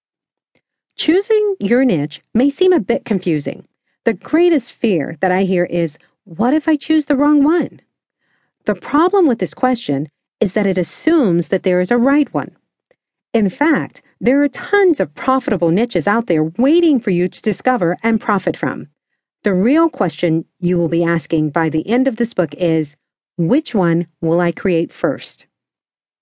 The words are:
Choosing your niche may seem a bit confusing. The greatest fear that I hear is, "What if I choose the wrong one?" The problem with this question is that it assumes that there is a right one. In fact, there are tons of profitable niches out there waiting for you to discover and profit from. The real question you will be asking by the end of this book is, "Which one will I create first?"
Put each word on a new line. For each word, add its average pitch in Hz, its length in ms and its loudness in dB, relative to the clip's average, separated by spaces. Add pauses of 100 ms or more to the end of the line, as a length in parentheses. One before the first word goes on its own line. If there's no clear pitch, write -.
(960)
Choosing 403 640 0
your 240 240 2
niche 156 380 -2 (120)
may 262 160 2
seem 370 220 2
a 339 80 4
bit - 240 -2
confusing. 170 640 -4 (380)
The 226 80 0
greatest 330 580 0
fear 175 480 -6
that 180 140 0
I 190 100 0
hear 180 220 0
is, 165 320 -4 (260)
"What 208 300 -2
if 311 160 -2
I 311 80 2
choose 311 300 -2
the 277 100 0
wrong 294 260 4
one?" 311 380 0 (800)
The 202 120 -2
problem 349 520 2
with 233 120 0
this 175 140 -4
question 156 540 -2 (320)
is 202 140 -2
that 208 120 0
it 185 120 0
assumes 185 720 0
that 190 140 -2
there 180 180 2
is 180 100 0
a 240 60 2
right 277 360 2
one. - 180 -4 (800)
In 208 160 2
fact, 254 520 -2 (200)
there 262 200 2
are 285 60 2
tons 370 540 0
of 151 120 -4
profitable 214 580 0
niches 190 360 0
out 226 200 0
there 156 180 2 (120)
waiting 294 440 2
for - 80 -4
you 180 180 0
to - 140 -10
discover 196 600 0
and 226 200 0
profit 190 340 -2
from. 147 320 -6 (560)
The 208 100 0
real 277 360 2
question 165 560 -2 (120)
you 175 200 -2
will 170 100 0
be 170 160 0
asking 165 460 -2
by 160 180 0
the 156 180 -4
end 254 220 0
of 233 80 -4
this 233 180 -4
book 165 220 -4
is, 160 400 -2 (400)
"Which 208 400 0
one 170 320 0 (140)
will 165 180 0
I 175 140 0
create 170 400 -2
first?" - 540 -6 (760)